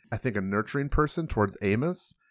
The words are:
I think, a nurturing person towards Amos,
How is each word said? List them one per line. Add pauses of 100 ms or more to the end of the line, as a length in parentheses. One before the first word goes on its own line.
(100)
I
think,
a
nurturing
person
towards
Amos, (160)